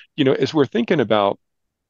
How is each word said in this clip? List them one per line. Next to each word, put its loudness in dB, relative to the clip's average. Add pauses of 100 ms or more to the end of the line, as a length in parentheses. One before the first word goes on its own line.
(160)
you -2
know, 2
as -2
we're 2
thinking -2
about 0 (520)